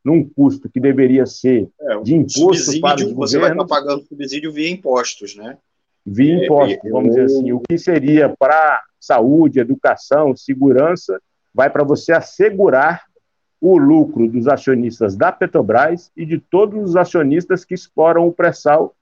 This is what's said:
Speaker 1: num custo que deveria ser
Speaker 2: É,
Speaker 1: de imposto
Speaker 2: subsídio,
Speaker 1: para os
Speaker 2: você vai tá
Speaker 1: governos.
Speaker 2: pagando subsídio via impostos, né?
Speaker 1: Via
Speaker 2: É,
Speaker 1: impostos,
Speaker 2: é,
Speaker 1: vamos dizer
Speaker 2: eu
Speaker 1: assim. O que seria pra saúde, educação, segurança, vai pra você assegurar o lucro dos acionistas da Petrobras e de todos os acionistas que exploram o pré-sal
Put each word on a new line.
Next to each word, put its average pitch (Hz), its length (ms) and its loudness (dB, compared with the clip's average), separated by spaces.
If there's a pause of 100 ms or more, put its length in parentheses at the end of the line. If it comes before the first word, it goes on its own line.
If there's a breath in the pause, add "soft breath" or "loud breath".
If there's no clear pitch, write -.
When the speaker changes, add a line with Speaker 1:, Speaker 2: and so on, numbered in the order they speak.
Speaker 1:
num 147 240 0
custo - 400 0
que 127 120 -8
deveria 135 440 2
ser 127 440 -2 (120)
Speaker 2:
É, 117 200 -6
Speaker 1:
de 120 160 -2
imposto 135 240 -2
Speaker 2:
subsídio, 160 400 0
Speaker 1:
para 143 260 -2
os - 60 -6
Speaker 2:
você 135 260 -4
vai 165 120 2
tá 160 40 -2
Speaker 1:
governos. 185 140 -6
Speaker 2:
pagando 143 400 -4
subsídio 143 440 -10
via 156 160 -6
impostos, 123 680 -6
né? 110 200 -18 (480)
Speaker 1:
Via 139 360 0
Speaker 2:
É, - 40 -2
Speaker 1:
impostos, 143 400 0
Speaker 2:
é, 107 60 -10
Speaker 1:
vamos 123 200 0
dizer 123 100 2
Speaker 2:
eu 131 60 2
Speaker 1:
assim. 131 260 0
O 123 80 -4
que 165 180 -4
seria 151 500 2
pra 147 540 0 (160)
saúde, 135 600 2
educação, 131 760 0
segurança, 139 840 0 (340)
vai 135 160 2
pra 143 140 0
você 143 280 -2
assegurar 170 920 0 (560)
o 175 180 4
lucro 143 480 2
dos 120 220 -4
acionistas 117 680 -2
da 156 160 0
Petrobras 151 840 -2
e 165 100 -10
de 165 120 -4
todos 214 440 -2
os 180 140 -2
acionistas 170 680 -2
que 180 100 -12
exploram 170 520 0
o 175 60 0
pré-sal 156 680 0